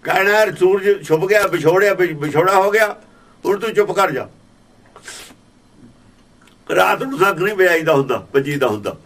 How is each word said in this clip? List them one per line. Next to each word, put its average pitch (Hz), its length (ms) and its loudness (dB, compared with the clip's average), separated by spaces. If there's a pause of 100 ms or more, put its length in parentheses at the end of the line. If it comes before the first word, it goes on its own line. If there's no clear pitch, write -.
ਗਾਇਣ 190 200 0
ਆਇਰ, 202 280 2
"ਸੂਰਜ 190 520 2
ਛੁਪ 160 180 0
ਗਿਆ, 202 220 0
ਵਿਛੋੜਿਆ, 180 460 2
ਵਿ-, 175 240 -2
ਵਿਛੋੜਾ 156 380 0
ਹੋ 196 160 2
ਗਿਆ, 208 300 0 (440)
ਹੁਣ 196 140 0
ਤੂੰ 214 140 -6
ਚੁੱਪ 202 180 0
ਕਰ 190 200 0
ਜਾ।" 117 180 -8 (2500)
ਰਾਤ 190 280 0
ਨੂੰ 269 160 -8
ਸੰਖ 165 200 2
ਨਹੀਂ 202 160 -2
ਵਜਾਈਦਾ 170 380 2
ਹੁੰਦਾ, 139 400 -2
ਵੱਜੀਦਾ 139 340 0
ਹੁੰਦਾ। 95 380 -6